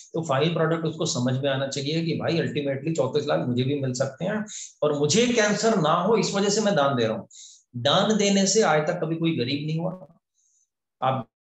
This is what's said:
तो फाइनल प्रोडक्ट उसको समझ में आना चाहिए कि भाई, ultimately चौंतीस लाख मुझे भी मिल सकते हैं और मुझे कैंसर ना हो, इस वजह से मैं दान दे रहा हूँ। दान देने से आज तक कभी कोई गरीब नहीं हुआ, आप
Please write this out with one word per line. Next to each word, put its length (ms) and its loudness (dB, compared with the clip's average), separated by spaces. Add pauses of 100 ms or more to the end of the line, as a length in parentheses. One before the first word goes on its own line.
(140)
तो 80 -2
फाइनल 320 2
प्रोडक्ट 300 0
उसको 220 -2
समझ 360 0
में 80 0
आना 160 -2
चाहिए 380 -4
कि 80 -2
भाई, 260 0
ultimately 580 -2
चौंतीस 320 0
लाख 180 0
मुझे 180 0
भी 160 -2
मिल 120 -2
सकते 320 -4
हैं 200 -4 (380)
और 160 0
मुझे 280 4
कैंसर 540 2
ना 120 2
हो, 240 2
इस 180 0
वजह 140 2
से 120 2
मैं 140 2
दान 220 2
दे 100 2
रहा 100 -2
हूँ। 120 -12 (480)
दान 400 2
देने 300 2
से 160 4
आज 240 4
तक 160 -2
कभी 140 -2
कोई 200 0
गरीब 300 -4
नहीं 120 -2
हुआ, 380 -8 (880)
आप 260 -2 (240)